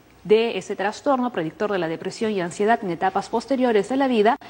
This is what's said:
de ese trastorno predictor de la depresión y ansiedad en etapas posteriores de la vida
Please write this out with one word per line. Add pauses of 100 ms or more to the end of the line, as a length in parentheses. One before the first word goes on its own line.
(260)
de
ese
trastorno
predictor
de
la
depresión
y
ansiedad
en
etapas
posteriores
de
la
vida (140)